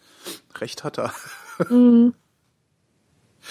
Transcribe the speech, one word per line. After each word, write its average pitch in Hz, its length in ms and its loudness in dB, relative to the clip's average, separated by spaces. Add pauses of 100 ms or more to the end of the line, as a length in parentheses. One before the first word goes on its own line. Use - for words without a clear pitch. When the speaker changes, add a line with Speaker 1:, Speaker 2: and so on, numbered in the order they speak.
(560)
Speaker 1:
Recht - 280 -14
hat 147 140 -12
er. 113 140 -8 (580)
Speaker 2:
Mhm. 240 440 4 (1400)